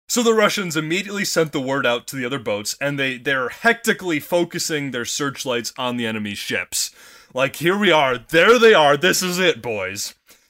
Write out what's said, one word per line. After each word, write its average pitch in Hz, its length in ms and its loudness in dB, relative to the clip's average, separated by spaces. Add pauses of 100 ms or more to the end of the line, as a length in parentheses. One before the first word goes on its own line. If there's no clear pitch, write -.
So 247 140 0
the 226 100 4
Russians 202 440 0
immediately 196 480 -4
sent 160 280 0
the 151 80 -2
word 135 240 -2
out 120 220 -2
to - 80 -10
the 131 100 -4
other 131 140 -4
boats, 107 400 -4
and 143 200 -4
they, 131 180 -4
they're 127 320 -2
hectically 202 680 -2
focusing 160 720 -4
their 120 140 -6
searchlights 127 720 -4
on 123 200 -4
the 120 80 -4
enemy 107 300 -6
ships. - 560 -6 (420)
Like, 135 240 -2
"Here 175 200 0
we 208 140 2
are. 135 260 4
There 175 400 4
they 226 160 8
are. 151 220 6
This 156 260 0
is 180 180 -4
it, 151 220 0
boys." 101 520 -6 (360)